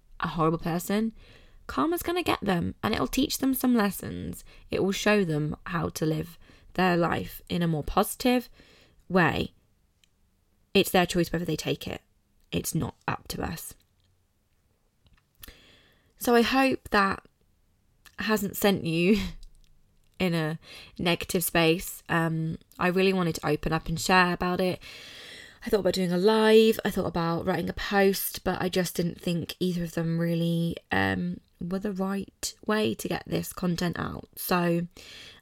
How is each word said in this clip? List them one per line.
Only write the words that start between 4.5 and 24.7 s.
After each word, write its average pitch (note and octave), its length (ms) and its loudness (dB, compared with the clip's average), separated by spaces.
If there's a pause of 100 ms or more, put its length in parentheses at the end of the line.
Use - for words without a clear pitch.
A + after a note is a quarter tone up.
It - 140 0
will F#3+ 80 2
show G#3 320 2
them D3+ 320 -2 (100)
how E3+ 220 -4
to E3+ 180 -4
live D#3 320 -4 (360)
their F3+ 220 2
life E3+ 520 -2
in F3 140 -2
a E3+ 60 0
more D#3 140 0
positive - 640 0 (600)
way. E3+ 440 2 (1200)
It's G3 180 4
their F3+ 160 4
choice E3+ 260 -2
whether E3+ 120 -4
they E3 120 -4
take - 320 -4
it. - 140 -10 (500)
It's - 220 -4
not - 220 -4 (120)
up - 200 -6
to - 140 -8
us. - 320 -8 (2500)
So A#3+ 160 2
I A#3+ 80 8
hope C4 480 2
that G3 340 0 (960)
hasn't G3+ 380 -2
sent G3 280 2
you F3 340 4 (500)
<laughs> - 500 -20
in F3+ 160 0
a D#3+ 240 -2 (400)
negative F3 460 0
space. E3+ 640 2
Um, D#3+ 500 0 (200)
I F#3 100 0
really F#3+ 240 4
wanted F3 240 0
to - 100 -6
open D3+ 260 0
up D#3+ 160 -2
and E3 120 -2
share F#3 320 4
about F3+ 280 -2
it. F#3 200 0 (840)